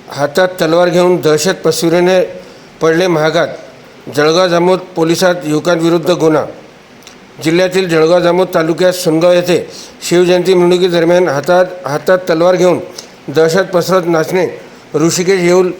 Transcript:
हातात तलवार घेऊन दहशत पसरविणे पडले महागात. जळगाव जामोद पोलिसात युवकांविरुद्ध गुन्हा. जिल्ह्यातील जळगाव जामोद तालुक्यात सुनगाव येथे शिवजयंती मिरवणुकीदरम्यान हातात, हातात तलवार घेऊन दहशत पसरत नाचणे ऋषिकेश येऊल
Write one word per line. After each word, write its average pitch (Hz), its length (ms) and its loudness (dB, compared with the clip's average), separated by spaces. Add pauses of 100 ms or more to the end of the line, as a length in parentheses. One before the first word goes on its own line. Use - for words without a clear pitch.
हातात 143 380 -2
तलवार 175 420 0
घेऊन 175 320 2
दहशत 151 320 0 (100)
पसरविणे 175 580 2 (600)
पडले 165 260 0
महागात. 160 400 0 (680)
जळगाव 160 320 2
जामोद 175 320 0
पोलिसात 170 640 -2
युवकांविरुद्ध 160 680 0
गुन्हा. 151 340 0 (1000)
जिल्ह्यातील 180 460 0
जळगाव 165 300 2
जामोद 175 340 0
तालुक्यात 170 400 0
सुनगाव 175 380 0
येथे 175 380 0 (400)
शिवजयंती 180 440 2
मिरवणुकीदरम्यान 175 760 2
हातात, 170 380 0 (200)
हातात 151 340 0 (100)
तलवार 170 260 2
घेऊन 180 240 2 (480)
दहशत 165 460 0
पसरत 175 320 0
नाचणे 170 420 0 (480)
ऋषिकेश 175 460 0
येऊल 180 380 2